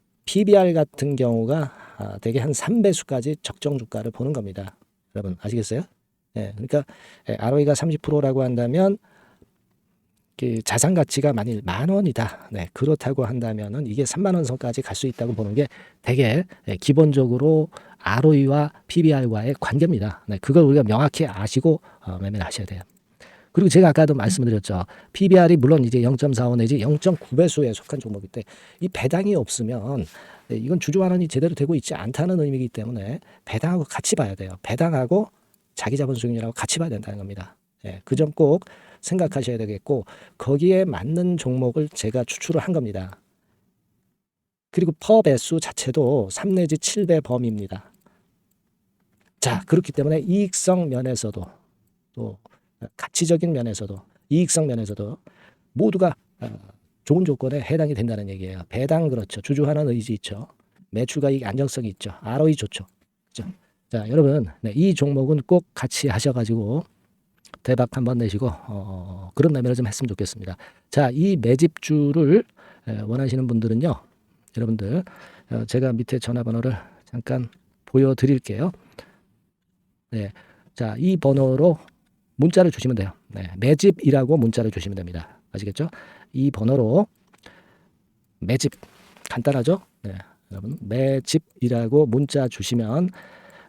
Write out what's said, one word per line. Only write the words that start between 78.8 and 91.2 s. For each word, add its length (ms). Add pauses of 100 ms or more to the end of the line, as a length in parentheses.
네, 200 (420)
자, 240
이 200
번호로 600 (600)
문자를 340
주시면 240
돼요. 160 (160)
네, 300
매집이라고 800
문자를 340
주시면 240
됩니다. 420 (140)
아시겠죠? 380 (440)
이 160
번호로 560 (1300)
매집, 320 (580)
간단하죠? 520 (200)
네, 140 (360)
여러분, 300
매집이라고 1300